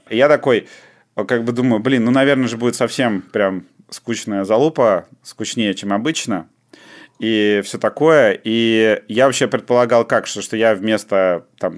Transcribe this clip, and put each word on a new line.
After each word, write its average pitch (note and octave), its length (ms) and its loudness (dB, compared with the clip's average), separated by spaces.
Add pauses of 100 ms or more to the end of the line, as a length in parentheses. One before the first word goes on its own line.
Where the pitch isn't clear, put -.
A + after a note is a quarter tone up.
И A2 60 -8
я C3+ 140 4
такой, C3 380 2 (500)
э, G#2+ 80 -4
как A#2 180 -2
бы A#2+ 80 -2
думаю, A#2+ 300 0
«Блин, B2 240 0
ну, A#2+ 60 2
наверное C3+ 360 2
же, A#2 100 -6
будет A#2 180 -2
совсем A2+ 460 -2
прям F#2+ 440 -2 (240)
скучная G#2 560 -8
залупа, A2+ 640 2 (160)
скучнее, G#2+ 500 -6
чем G2 200 -8
обычно». A2 540 -6 (720)
И G#2+ 440 2
всё - 140 -10
такое. C3 680 2
И A2 640 2
я A#2 200 2
вообще B2+ 200 0
предполагал A#2+ 580 2
как, A2 200 -2
что, - 160 -10
что - 160 -8
я A2 160 2
вместо G2 720 0 (140)
там F2 180 -6